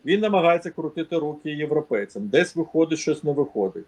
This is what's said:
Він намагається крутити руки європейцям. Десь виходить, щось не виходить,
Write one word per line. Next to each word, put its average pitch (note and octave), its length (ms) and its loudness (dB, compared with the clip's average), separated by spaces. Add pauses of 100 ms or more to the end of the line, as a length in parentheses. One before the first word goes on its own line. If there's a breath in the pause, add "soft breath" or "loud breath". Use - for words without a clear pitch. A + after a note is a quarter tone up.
Він F#3 140 2
намагається F3 520 2
крутити D#3+ 460 -6
руки D3+ 340 -4
європейцям. C3+ 760 -2
Десь D#3+ 280 2
виходить, D#3+ 440 0
щось D3+ 240 -2
не D3 80 -2
виходить, G#2 560 -2